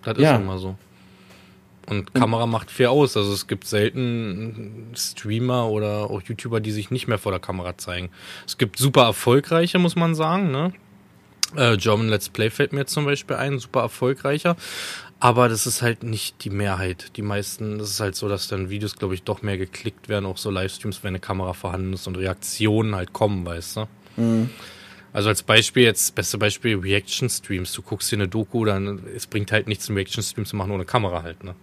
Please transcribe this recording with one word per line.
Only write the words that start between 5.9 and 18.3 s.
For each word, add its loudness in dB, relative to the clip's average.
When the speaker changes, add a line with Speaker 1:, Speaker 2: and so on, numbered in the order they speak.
Speaker 1:
auch -6
YouTuber, -4
die -4
sich -4
nicht -4
mehr 0
vor -2
der -4
Kamera -6
zeigen. -8
Es -8
gibt 0
super 6
erfolgreiche, 4
muss 4
man 2
sagen, 0
ne? 0
Äh, 6
German 2
Let's 0
Play 0
fällt 0
mir -2
zum -2
Beispiel -2
ein, -2
super -2
erfolgreicher. 0
Aber 8
das 0
ist -2
halt 0
nicht -6
die -6
Mehrheit. -4
Die -8
meisten, -4
das -8
ist -6
halt -2
so, -4
dass -2